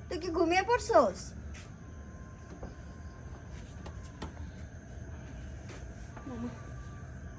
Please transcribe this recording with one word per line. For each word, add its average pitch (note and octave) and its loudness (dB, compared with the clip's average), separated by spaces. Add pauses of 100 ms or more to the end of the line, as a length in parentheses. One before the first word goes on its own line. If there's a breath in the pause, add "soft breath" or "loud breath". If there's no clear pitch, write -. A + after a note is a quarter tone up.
তুই F4+ -2
কি F#4 -2 (100)
ঘুমিয়ে F4+ 10
পড়ছস? F4+ 8 (4000)
মামা, A#3+ -2 (880)